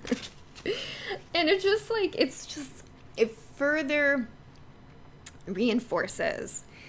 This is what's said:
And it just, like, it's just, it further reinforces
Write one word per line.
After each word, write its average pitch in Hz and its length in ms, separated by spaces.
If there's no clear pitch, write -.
And 320 160
it 381 120
just, 415 280
like, 415 280
it's - 280
just, - 380
it 226 160
further 285 960
reinforces 196 1160